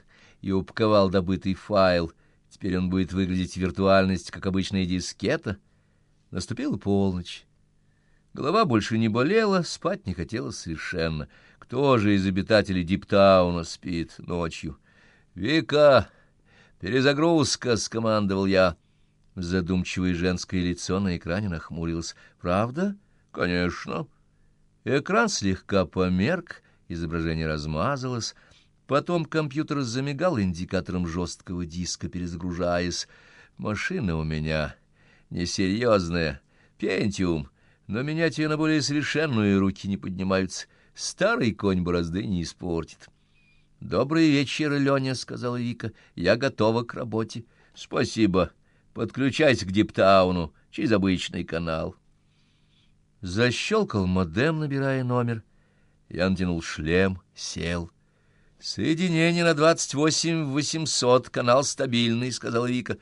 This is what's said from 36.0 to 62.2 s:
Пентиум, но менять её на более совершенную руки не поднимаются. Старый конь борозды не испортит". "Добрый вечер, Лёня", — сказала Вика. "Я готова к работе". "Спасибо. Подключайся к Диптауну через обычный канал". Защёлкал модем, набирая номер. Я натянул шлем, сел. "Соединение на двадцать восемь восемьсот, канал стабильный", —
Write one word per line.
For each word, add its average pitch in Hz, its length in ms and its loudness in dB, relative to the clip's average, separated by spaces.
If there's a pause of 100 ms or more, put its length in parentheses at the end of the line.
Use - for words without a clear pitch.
Пентиум, 98 720 -2 (380)
но 104 120 -4
менять 156 380 -2
её 156 100 0
на 151 80 0
более 156 240 2
совершенную 135 800 2
руки 98 260 0
не 98 120 -2
поднимаются. 95 680 -2 (280)
Старый 180 580 0
конь 95 300 0
борозды 87 420 -2
не 92 180 -2
испортит". 82 680 -8 (680)
"Добрый 143 500 2
вечер, 143 420 0
Лёня", — 135 420 0
сказала 123 460 -8
Вика. 120 320 -6 (220)
"Я 92 220 2
готова 117 480 0
к 117 100 -14
работе". 113 500 -6 (300)
"Спасибо. 98 760 2 (440)
Подключайся 123 720 2
к 95 60 -4
Диптауну 95 840 4 (160)
через - 200 -2
обычный 92 540 2
канал". 82 520 -4 (1200)
Защёлкал 110 840 0
модем, 92 540 0
набирая 135 440 -2
номер. 120 380 -2 (640)
Я 92 220 0
натянул 87 320 0
шлем, 90 580 0 (140)
сел. 85 560 -6 (680)
"Соединение 165 840 0
на 165 80 4
двадцать 160 400 2
восемь 160 520 0
восемьсот, 135 840 0
канал 127 340 2
стабильный", — 120 720 0